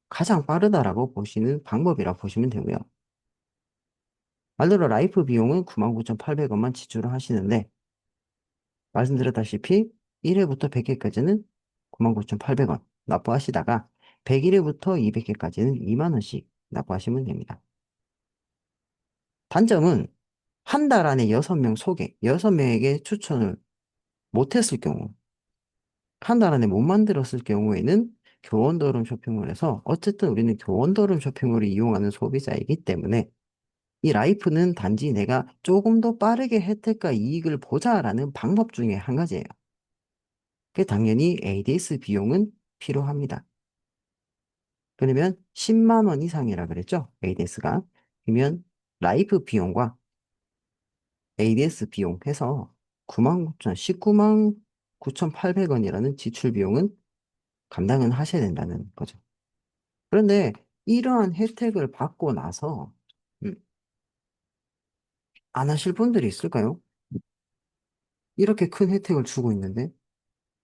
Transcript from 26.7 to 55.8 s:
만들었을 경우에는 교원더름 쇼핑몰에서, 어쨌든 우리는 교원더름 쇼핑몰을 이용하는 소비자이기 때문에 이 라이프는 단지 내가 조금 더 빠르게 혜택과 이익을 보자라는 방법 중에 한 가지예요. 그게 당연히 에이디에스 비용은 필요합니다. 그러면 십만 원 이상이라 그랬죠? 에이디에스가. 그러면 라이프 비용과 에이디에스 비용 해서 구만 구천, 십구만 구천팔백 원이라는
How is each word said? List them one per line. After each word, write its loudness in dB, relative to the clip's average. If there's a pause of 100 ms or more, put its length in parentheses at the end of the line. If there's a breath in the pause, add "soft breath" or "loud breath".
만들었을 2
경우에는 0 (340 soft breath)
교원더름 2
쇼핑몰에서, -4
어쨌든 -2
우리는 0
교원더름 0
쇼핑몰을 -2
이용하는 0
소비자이기 -4
때문에 -2 (760)
이 4
라이프는 2
단지 -2
내가 0 (160 loud breath)
조금 4
더 0
빠르게 0
혜택과 -2
이익을 -2
보자라는 -2
방법 0
중에 -2
한 -4
가지예요. -4 (1300)
그게 0
당연히 2
에이디에스 -2
비용은 0 (280)
필요합니다. -4 (1500)
그러면 0 (120)
십만 4
원 0
이상이라 -4
그랬죠? -6 (120)
에이디에스가. -4 (440)
그러면 0 (360)
라이프 2
비용과 -2 (1400)
에이디에스 2
비용 -4
해서 -4 (320)
구만 2
구천, -6
십구만 2 (460)
구천팔백 -2
원이라는 -2